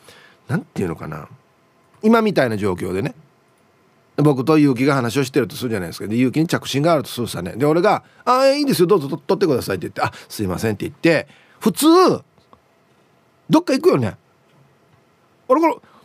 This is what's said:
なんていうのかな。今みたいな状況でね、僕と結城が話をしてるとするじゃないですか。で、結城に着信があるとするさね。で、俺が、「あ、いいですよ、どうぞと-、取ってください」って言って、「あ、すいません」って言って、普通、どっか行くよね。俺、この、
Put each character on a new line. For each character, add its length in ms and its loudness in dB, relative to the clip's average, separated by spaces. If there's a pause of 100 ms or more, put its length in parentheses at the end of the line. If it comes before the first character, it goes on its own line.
(460)
な 120 -2
ん 20 -8
て 220 -10
い 20 -4
う 40 -4
の 60 -6
か 140 -14
な。 200 -14 (760)
今 200 4
み 120 0
た 120 2
い 40 -2
な 60 -4
状 180 -2
況 180 -6
で 100 -4
ね、 120 -6 (1000)
僕 280 2
と 140 4
結 180 4
城 100 0
が 80 2
話 240 -2
を 60 0
し 60 -8
て 100 0
る 80 0
と 80 -16
す 80 -10
る 60 -4
じ 60 -4
ゃ 40 -4
な 60 -8
い 20 -8
で 60 -12
す 40 -16
か。 80 -10
で、 80 -4
結 160 2
城 120 0
に 40 0
着 220 -4
信 140 -2
が 100 4
あ 40 2
る 60 -2
と 60 -12
す 120 -10
る 60 -4
さ 160 -8
ね。 140 -8
で、 100 0
俺 160 2
が、 220 0 (200)
「あ、 220 2
い 160 2
い 40 -2
で 80 2
す 80 2
よ、 40 4
ど 100 4
う 40 2
ぞ 80 -6
と-、 80 -8
取 200 -2
っ 40 -2
て 60 0
く 100 2
だ 60 -2
さ 100 -6
い」 40 -4
っ 40 -6
て 80 -10
言 20 -16
っ 20 -20
て、 140 -6
「あ、 60 -6 (160)
す 160 -8
い 20 -4
ま 120 -4
せ 120 -2
ん」 40 -2
っ 20 -12
て 80 -8
言 80 -8
っ 40 -20
て、 300 0 (320)
普 140 0
通、 140 0 (1600)
ど 100 4
っ 40 -6
か 80 -2
行 100 -2
く 60 4
よ 100 2
ね。 180 -4 (1300)
俺、 120 4
こ 80 2
の、 140 -6 (220)